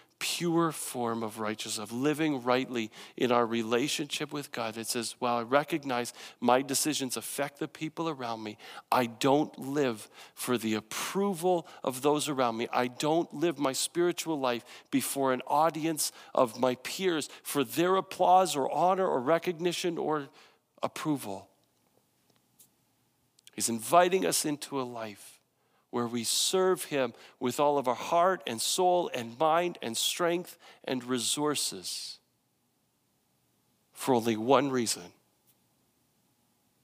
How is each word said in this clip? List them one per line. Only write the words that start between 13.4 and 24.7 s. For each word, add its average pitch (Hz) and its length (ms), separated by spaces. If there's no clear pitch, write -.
my 135 140
spiritual 165 680
life 123 240
before 135 420
an 127 140
audience 156 640
of 120 260
my 127 140
peers 170 560
for 139 220
their 165 320
applause 180 580
or 135 160
honor 180 380
or 143 140
recognition 165 760
or 143 320
approval." 113 640
He's - 160
inviting 175 560
us 156 180
into 143 340